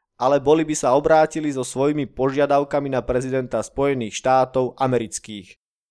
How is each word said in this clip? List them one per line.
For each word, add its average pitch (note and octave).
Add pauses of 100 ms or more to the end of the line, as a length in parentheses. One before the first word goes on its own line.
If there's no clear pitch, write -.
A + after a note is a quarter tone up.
(220)
ale C#3
boli D3
by D3+
sa B2
obrátili D#3
so C3
svojimi C#3+
požiadavkami C#3+
na B2+
prezidenta B2+
Spojených C3+
štátov C3
amerických. A2+ (340)